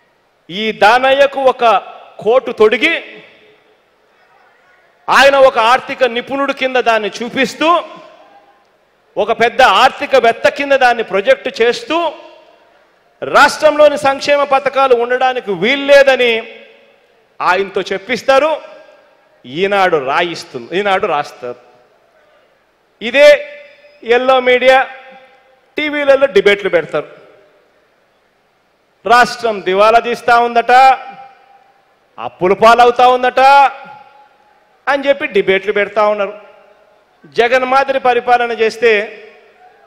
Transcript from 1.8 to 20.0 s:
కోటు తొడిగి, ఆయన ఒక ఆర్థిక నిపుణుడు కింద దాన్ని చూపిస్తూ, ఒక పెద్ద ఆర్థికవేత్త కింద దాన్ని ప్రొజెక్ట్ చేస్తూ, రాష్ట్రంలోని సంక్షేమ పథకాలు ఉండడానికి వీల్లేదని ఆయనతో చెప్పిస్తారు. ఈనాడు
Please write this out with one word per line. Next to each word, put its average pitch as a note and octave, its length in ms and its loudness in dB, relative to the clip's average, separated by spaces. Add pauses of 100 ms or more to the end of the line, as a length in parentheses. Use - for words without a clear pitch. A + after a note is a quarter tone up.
కోటు B3 340 -2
తొడిగి, B3 720 -2 (1900)
ఆయన C#4 280 4
ఒక C4 220 2
ఆర్థిక B3+ 460 0
నిపుణుడు B3 480 -6
కింద C4 240 -4
దాన్ని A3 340 -2 (120)
చూపిస్తూ, D4+ 600 -2 (1300)
ఒక G#3+ 160 -4
పెద్ద A3+ 300 0
ఆర్థికవేత్త A#3 840 0
కింద C#4 240 -4
దాన్ని A#3+ 300 0
ప్రొజెక్ట్ A#3+ 600 -2
చేస్తూ, D4+ 500 -4 (1120)
రాష్ట్రంలోని D4 760 2
సంక్షేమ C#4 460 -2
పథకాలు C4+ 500 0
ఉండడానికి B3 580 -2
వీల్లేదని B3+ 1080 0 (840)
ఆయనతో F#3 400 -2
చెప్పిస్తారు. C4+ 920 -4 (720)
ఈనాడు F3+ 600 -2